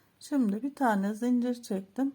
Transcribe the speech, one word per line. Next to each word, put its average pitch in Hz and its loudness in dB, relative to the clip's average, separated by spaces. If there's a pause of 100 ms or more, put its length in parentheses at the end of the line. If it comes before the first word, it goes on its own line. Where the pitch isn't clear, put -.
(200)
Şimdi 214 0
bir 277 -6
tane 208 2
zincir 240 0
çektim. 233 -4